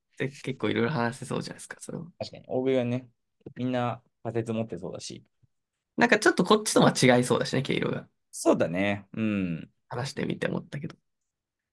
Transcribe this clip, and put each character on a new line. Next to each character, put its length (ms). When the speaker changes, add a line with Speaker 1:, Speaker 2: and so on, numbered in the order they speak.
Speaker 1:
た。 80
Speaker 2:
で、 40
結 280
構 120
い 40
ろ 100
い 20
ろ 60
話 260
せ 80
そ 120
う 40
じ 80
ゃ 40
な 20
い 20
で 40
す 80
か、 100
そ 120
れ 60
は。 80
Speaker 1:
確 120
か 60
に。 100
大 120
食 120
い 60
は 80
ね、 220
み 100
ん 60
な 300
仮 120
説 180
持 100
っ 40
て 100
そ 120
う 40
だ 60
し。 240
Speaker 2:
な 100
ん 20
か 100
ち 80
ょ 40
っ 40
と 80
こ 120
っ 80
ち 100
と 80
は 100
違 280
い 40
そ 120
う 40
だ 60
し 100
ね、 60
毛 120
色 180
が。 160
Speaker 1:
そ 220
う 40
だ 100
ね。 460
う 80
ん。 480
Speaker 2:
話 240
し 20
て 120
み 140
て 80
思 120
っ 60
た 140
け 80
ど。 80